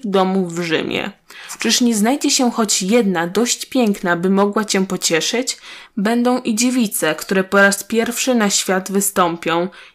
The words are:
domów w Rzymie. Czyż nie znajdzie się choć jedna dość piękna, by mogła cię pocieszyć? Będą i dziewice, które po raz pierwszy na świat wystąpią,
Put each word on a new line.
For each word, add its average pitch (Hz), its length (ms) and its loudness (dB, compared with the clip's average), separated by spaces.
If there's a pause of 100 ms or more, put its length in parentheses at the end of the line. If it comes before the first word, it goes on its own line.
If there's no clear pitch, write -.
domów 190 500 0
w 175 80 -4
Rzymie. 165 480 -2 (480)
Czyż 220 220 0
nie 240 140 4
znajdzie 240 360 0
się 247 200 2
choć 220 320 -2
jedna 190 440 2
dość 202 400 -2
piękna, 202 500 0
by 180 140 0
mogła 202 340 2
cię 190 220 0
pocieszyć? 185 720 -2 (380)
Będą 240 440 0
i 247 140 -2
dziewice, 226 600 0
które 190 300 -2
po 196 120 0
raz 196 280 4
pierwszy 233 500 -2
na 214 160 2
świat 190 420 -2
wystąpią, 175 760 0 (260)